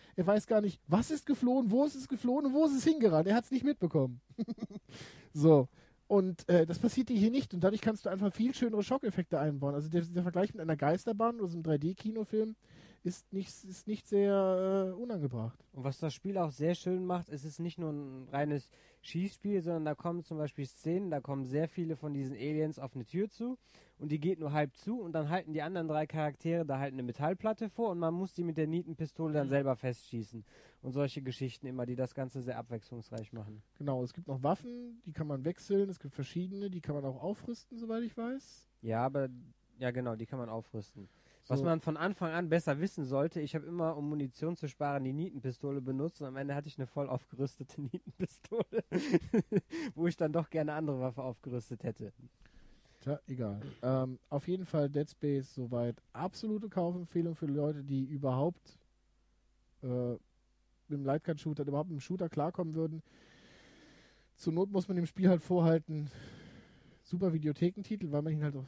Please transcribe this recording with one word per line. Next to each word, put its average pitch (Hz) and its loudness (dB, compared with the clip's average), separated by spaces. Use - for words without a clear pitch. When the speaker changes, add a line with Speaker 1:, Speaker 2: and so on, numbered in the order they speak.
Speaker 1:
er 170 2
weiß 208 4
gar 214 6
nicht, 202 0
was 196 4
ist 302 -2
geflohen, 247 4
wo 262 6
ist 285 0
es 262 -10
geflohen 262 2
und 262 2
wo 302 6
ist 277 4
es 247 2
hingerannt. 214 6
Er 202 6
hat's 240 2
nicht 254 2
mitbekommen. 143 2
<laughs> 233 -2
So. 147 10
Und, 190 4
äh, 175 10
das 170 -4
passiert 240 2
dir 247 2
hier 214 8
nicht. 262 0
Und 175 -2
dadurch 202 4
kannst 196 0
du 196 -2
einfach 190 2
viel 247 2
schönere 220 2
Schockeffekte 190 0
einbauen. 143 0
Also 147 -2
der, 170 2
der 175 -2
Vergleich 175 2
mit 208 -10
einer 160 0
Geisterbahn 220 2
oder 196 -2
so 170 -6
einem 165 -6
drei 160 2
D 165 0
Kinofilm 220 -2
ist - -6
nicht, 196 -4
ist 190 -12
nicht 214 -4
sehr, 190 4
äh, 180 -8
unangebracht. 139 -2
Speaker 2:
Und 135 -10
was 135 -2
das 156 -4
Spiel 196 -4
auch 160 2
sehr 156 0
schön 185 -2
macht, 180 -2
es 143 -8
ist 156 -10
nicht 165 -6
nur 160 -4
ein 131 -8
reines 143 0
Schießspiel, 196 -2
sondern 165 -2
da 151 -2
kommen 175 -4
zum 160 -8
Beispiel 147 -4
Szenen, 175 -2
da 147 -2
kommen 139 -4
sehr 147 0
viele 160 -4
von 147 -6
diesen 139 -4
Aliens 151 -2
auf 135 -10
eine 127 -6
Tür 190 -2
zu 247 -6
und 147 -4
die 156 0
geht 170 0
nur 151 -2
halb 147 2
zu 233 -6
und 170 -8
dann 151 0
halten 160 -2
die 151 -2
anderen 165 -2
drei 156 0
Charaktere 160 0
da 135 -2
halt 139 -2
eine 131 -4
Metallplatte 185 -2
vor 233 0
und 175 -2
man 165 0
muss 185 -4
die 180 -2
mit 160 -2
der 156 2
Nietenpistole 160 -2
dann 147 4
Speaker 3:
Mhm. - -4
Speaker 2:
selber 135 4
festschießen. 117 -6
Und 131 -6
solche 139 -2
Geschichten 131 -6
immer, 127 -4
die 123 -4
das 127 -2
Ganze 131 -6
sehr 120 -4
abwechslungsreich 113 -10
machen. 107 -12
Speaker 1:
Genau, 131 0
es 120 -6
gibt 170 -12
noch 131 -4
Waffen, 240 -2
die 165 -12
kann 156 -6
man 135 -4
wechseln, 196 0
es 185 -8
gibt 139 -14
verschiedene, 185 -4
die 180 -8
kann 147 -4
man 143 -4
auch 131 -4
aufrüsten, 226 -8
soweit 226 -4
ich 226 -8
weiß. 247 -8
Speaker 2:
Ja, 113 0
aber, 135 0
ja 127 0
genau, 123 -2
die 113 -6
kann 135 -8
man 117 -6
aufrüsten. 110 -10
Was 139 2
Speaker 1:
So. 139 0
Speaker 2:
man 165 2
von 156 -2
Anfang 170 -2
an 170 -2
besser 156 2
wissen 165 -2
sollte, 139 0
ich 147 -4
hab 151 -2
immer, 165 -2
um 147 -4
Munition 151 -4
zu 151 -6
sparen, 143 -2
die 131 -2
Nietenpistole 139 -4
benutzt 135 -4
und 143 -6
am 131 -10
Ende 139 -4
hatte 143 -4
ich 151 -10
eine 135 -2
voll 139 -4
aufgerüstete 131 -6
<laughs> 135 -6
Nietenpistole, - -4
<laughs> 220 0
wo 165 0
ich 175 0
dann 156 0
doch 165 0
gerne 151 -2
andere 151 -2
Waffe 127 -4
aufgerüstet 123 -8
hätte. 110 -6
Speaker 1:
Tja, 147 -4
egal. 107 -4
Ähm, 131 0
auf 143 -2
jeden 185 -2
Fall 147 2
Dead 147 -2
Space 139 -2
soweit 120 -2
absolute 208 -4
Kaufempfehlung 175 -2
für 165 -6
Leute, 147 0
die 135 0
überhaupt, 139 -2
äh, 123 -2
mit - -8
dem 143 -4
Lightgun-Shooter, 147 -2
überhaupt 147 -2
mit 151 -6
dem - -4
Shooter 185 -4
klarkommen 160 -2
würden. 160 -2
Zur - -2
Not 196 2
muss 190 0
man 185 -2
dem 175 0
Spiel 185 2
halt 180 6
vorhalten, 160 2
super 180 0
Videothekentitel, 175 0
weil 147 2
man 160 0
ihn 151 0
halt 143 0
auch 135 -8